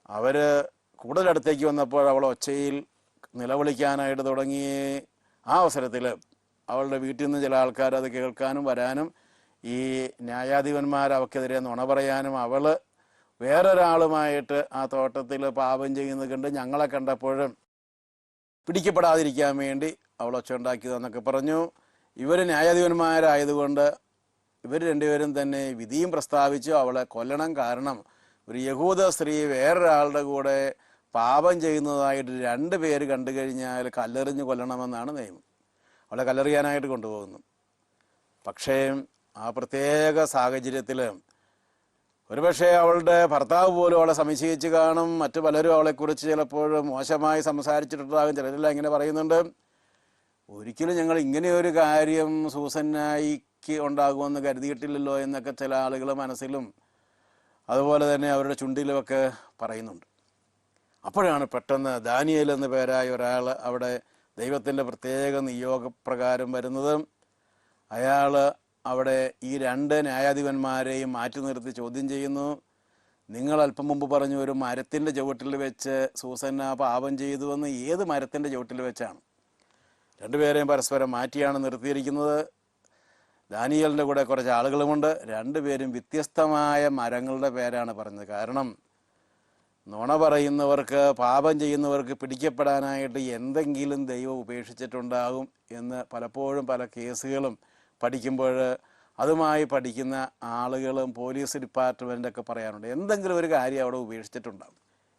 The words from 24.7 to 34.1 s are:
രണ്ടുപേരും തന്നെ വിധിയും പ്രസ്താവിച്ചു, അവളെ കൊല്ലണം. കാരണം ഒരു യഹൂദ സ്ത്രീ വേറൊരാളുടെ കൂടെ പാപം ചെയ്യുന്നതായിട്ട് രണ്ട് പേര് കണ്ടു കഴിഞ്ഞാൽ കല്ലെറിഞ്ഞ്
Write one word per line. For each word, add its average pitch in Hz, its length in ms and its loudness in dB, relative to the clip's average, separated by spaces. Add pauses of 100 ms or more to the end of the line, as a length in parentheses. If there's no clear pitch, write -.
രണ്ടുപേരും 147 460 2
തന്നെ 139 300 -2 (120)
വിധിയും 123 380 -2
പ്രസ്താവിച്ചു, 143 600 2
അവളെ 127 320 4
കൊല്ലണം. 139 520 -4
കാരണം 127 420 -2 (500)
ഒരു 113 120 -8
യഹൂദ 151 500 2
സ്ത്രീ 151 260 -2 (100)
വേറൊരാളുടെ 147 800 4
കൂടെ 139 340 0 (580)
പാപം 143 460 4
ചെയ്യുന്നതായിട്ട് 143 720 0 (120)
രണ്ട് 135 320 -2
പേര് 151 300 0
കണ്ടു 131 260 -2
കഴിഞ്ഞാൽ 127 580 -4
കല്ലെറിഞ്ഞ് 131 540 -4